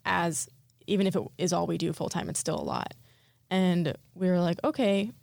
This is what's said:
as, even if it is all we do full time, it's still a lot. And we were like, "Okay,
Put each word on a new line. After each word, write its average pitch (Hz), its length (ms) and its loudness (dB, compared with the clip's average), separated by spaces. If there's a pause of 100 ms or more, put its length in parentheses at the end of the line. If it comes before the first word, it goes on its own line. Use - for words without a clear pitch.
as, 170 440 -2 (380)
even 196 200 2
if 185 100 0
it 165 60 0 (160)
is 180 140 0
all 170 140 0
we 170 120 -2
do 160 140 0
full 165 180 -4
time, 165 180 -4
it's 165 120 -4
still - 200 -2
a - 20 -6
lot. - 300 -6 (600)
And 180 420 4 (200)
we 185 140 0
were 180 120 4
like, 175 220 0
"Okay, 214 480 2 (120)